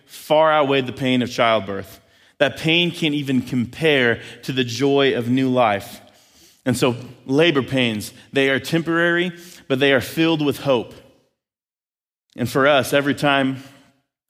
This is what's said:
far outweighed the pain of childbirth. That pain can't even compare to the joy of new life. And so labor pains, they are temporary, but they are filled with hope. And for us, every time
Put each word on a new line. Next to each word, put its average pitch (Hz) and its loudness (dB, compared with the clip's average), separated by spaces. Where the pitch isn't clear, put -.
far 156 2
outweighed 139 2
the 120 -6
pain 127 0
of 117 -2
childbirth. 104 -2
That 135 0
pain 170 0
can't 151 -2
even 135 0
compare 123 0
to 143 -6
the 131 -2
joy 135 0
of 117 -4
new 131 0
life. 113 -2
And 120 0
so 123 0
labor 143 2
pains, 117 -4
they 135 2
are 131 0
temporary, 170 -2
but 131 -2
they 139 4
are 123 2
filled 160 0
with 135 -2
hope. 123 -2
And 120 -4
for 135 2
us, 139 2
every 143 0
time 135 0